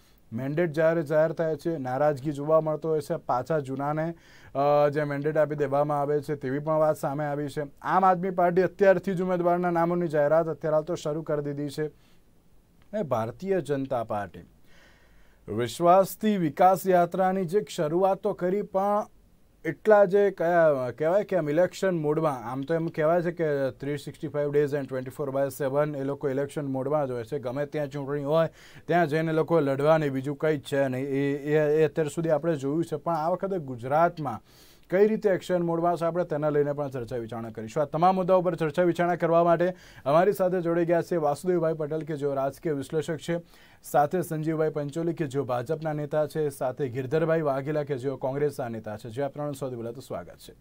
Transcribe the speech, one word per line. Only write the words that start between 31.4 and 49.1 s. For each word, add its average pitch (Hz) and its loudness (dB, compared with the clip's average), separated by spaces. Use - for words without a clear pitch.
એ 151 4
અત્યાર 151 0
સુધી 165 -2
આપણે 156 2
જોયું 143 -2
છે. 165 -6
પણ 170 -4
આ 156 -2
વખતે 190 -2
ગુજરાતમાં 139 -2
કઈ 196 6
રીતે 214 0
action 180 0
મોડમાં 170 0
છે, 160 -4
આપણે 170 -2
તેના 151 -2
લઈને 147 2
પણ 143 -6
ચર્ચા 123 -8
વિચારણા 117 -8
કરીશું. 113 -4
આ 139 0
તમામ 175 2
મુદ્દાઓ 185 4
પર 175 0
ચર્ચા 160 0
વિચારણા 175 2
કરવા 165 4
માટે 175 2
અમારી 175 4
સાથે 185 0
જોડાઈ 170 0
ગયા 170 2
છે 175 -4
વાસુદેવભાઈ 160 0
પટેલ 156 -4
કે 151 -6
જેઓ 139 -2
રાજકીય 139 -2
વિશ્લેષક 147 -4
છે, 170 -4
સાથે 151 2
સંજીવભાઈ 156 -2
પંચોલી 151 -4
કે 160 -4
જેઓ 135 -4
ભાજપના 147 -4
નેતા 151 -2
છે, 151 -2
સાથે 135 -4
ગિરધરભાઈ 156 0
વાઘેલા 143 -2
કે 143 -4
જેઓ 131 -4
કોંગ્રેસના 139 -2
નેતા 110 -8
છે. 123 -14
જે 120 -6